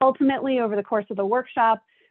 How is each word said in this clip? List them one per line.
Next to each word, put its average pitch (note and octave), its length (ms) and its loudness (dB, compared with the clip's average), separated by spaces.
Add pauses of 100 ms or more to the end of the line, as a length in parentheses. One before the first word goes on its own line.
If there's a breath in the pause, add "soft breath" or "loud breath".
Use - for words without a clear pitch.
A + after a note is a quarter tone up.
Ultimately, C4 580 0
over G#3+ 160 -2
the G3+ 80 -2
course G#3 280 -4
of F#3+ 60 -8
the G3 80 -2
workshop, A3+ 580 0 (260 soft breath)